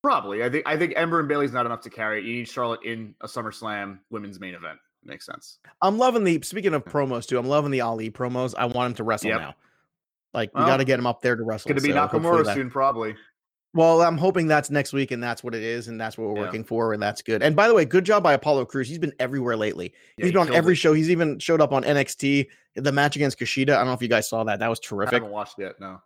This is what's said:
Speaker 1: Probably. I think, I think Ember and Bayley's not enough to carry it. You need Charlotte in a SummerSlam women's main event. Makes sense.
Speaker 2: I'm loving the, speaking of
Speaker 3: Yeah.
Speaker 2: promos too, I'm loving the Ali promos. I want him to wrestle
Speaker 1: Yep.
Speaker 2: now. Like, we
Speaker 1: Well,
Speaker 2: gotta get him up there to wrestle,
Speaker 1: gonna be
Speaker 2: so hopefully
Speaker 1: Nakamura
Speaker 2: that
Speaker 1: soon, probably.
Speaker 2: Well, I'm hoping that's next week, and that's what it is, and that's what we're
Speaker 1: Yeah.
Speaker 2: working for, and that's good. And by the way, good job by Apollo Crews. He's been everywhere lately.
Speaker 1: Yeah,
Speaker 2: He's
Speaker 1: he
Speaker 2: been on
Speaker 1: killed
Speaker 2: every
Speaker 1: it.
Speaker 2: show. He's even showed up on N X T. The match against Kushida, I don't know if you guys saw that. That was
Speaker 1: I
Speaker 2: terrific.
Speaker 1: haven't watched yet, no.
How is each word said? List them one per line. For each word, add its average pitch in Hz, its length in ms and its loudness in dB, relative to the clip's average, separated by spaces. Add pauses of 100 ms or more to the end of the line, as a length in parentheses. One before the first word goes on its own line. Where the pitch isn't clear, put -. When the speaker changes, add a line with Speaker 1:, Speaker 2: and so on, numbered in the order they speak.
Speaker 1:
Probably. 113 440 0
I 123 40 0
think, 143 160 -2
I 156 120 -2
think 160 180 -2
Ember 170 240 0
and 151 80 -2
Bayley's 143 240 0
not 123 140 -2
enough 117 160 -6
to 117 80 -18
carry 107 320 -4
it. - 40 -10
You 117 60 -6
need 120 160 -6
Charlotte 117 380 -4
in 113 340 -10
a - 80 -14
SummerSlam 104 720 -10 (100)
women's 104 300 -12
main 92 160 -14
event. 82 240 -16 (240)
Makes - 220 -18
sense. - 340 -18 (220)
Speaker 2:
I'm 196 160 2
loving 240 260 2
the, 170 180 2
speaking 180 320 -2
of 143 120 -2
Speaker 3:
Yeah. - 80 -14
Speaker 2:
promos 135 340 -2
too, 127 100 0
I'm 123 100 -2
loving 147 220 2
the 135 120 0
Ali 113 280 -4
promos. 123 480 -4
I - 60 0
want 123 280 -2
him - 40 -8
to 110 80 -8
wrestle 107 280 -2
Speaker 1:
Yep. 110 100 0
Speaker 2:
now. 71 140 -12 (760)
Like, 117 200 -4
we 135 60 -2
Speaker 1:
Well, 156 100 4
Speaker 2:
gotta 135 160 4
get 127 140 2
him 123 80 0
up 120 140 -2
there 123 140 2
to 113 80 -6
wrestle, 110 240 -6
Speaker 1:
gonna 139 140 0
be 143 100 2
Speaker 2:
so 143 160 2
hopefully 151 160 0
Speaker 1:
Nakamura 170 220 4
Speaker 2:
that - 100 0
Speaker 1:
soon, 131 140 -4
probably. 120 440 -2 (600)
Speaker 2:
Well, 165 280 6
I'm 170 160 4
hoping 180 300 2
that's 151 220 2
next 143 240 0
week, 139 180 -2
and 120 100 -4
that's 120 220 -6
what 120 100 -6
it 110 100 -6
is, 113 260 -6
and 113 100 -10
that's 110 180 -8
what 113 120 -4
we're 104 60 -4
Speaker 1:
Yeah. 104 100 -4
Speaker 2:
working 95 180 -6
for, 113 300 0
and 107 100 -4
that's 104 180 -2
good. 110 220 0
And 156 100 4
by 202 140 6
the 233 60 6
way, 190 100 6
good 170 220 2
job 208 180 4
by 160 100 6
Apollo 139 320 2
Crews. 135 220 -4
He's 160 120 -10
been 156 200 -4
everywhere 123 380 -2
lately. 107 300 -2 (300)
Speaker 1:
Yeah, 165 80 -4
Speaker 2:
He's - 20 -
Speaker 1:
he 180 40 2
Speaker 2:
been 180 100 4
on 170 60 4
Speaker 1:
killed 131 100 4
Speaker 2:
every 175 160 6
Speaker 1:
it. 156 40 4
Speaker 2:
show. 156 160 4
He's 156 160 4
even 165 300 2
showed 165 220 2
up 139 120 4
on 139 100 2
N 147 140 2
X 135 180 -2
T. 139 320 0 (280)
The 139 160 -2
match 143 260 2
against 143 220 0
Kushida, 135 320 0
I 139 80 4
don't 127 80 0
know 127 60 -2
if 123 80 -6
you 120 60 -4
guys 110 220 2
saw 113 160 -2
that. 104 140 -2
That 110 100 0
was 113 140 -4
Speaker 1:
I - 40 -14
Speaker 2:
terrific. 104 280 -2
Speaker 1:
haven't 113 160 -2
watched 104 280 -10
yet, 95 200 -10
no. 95 260 -16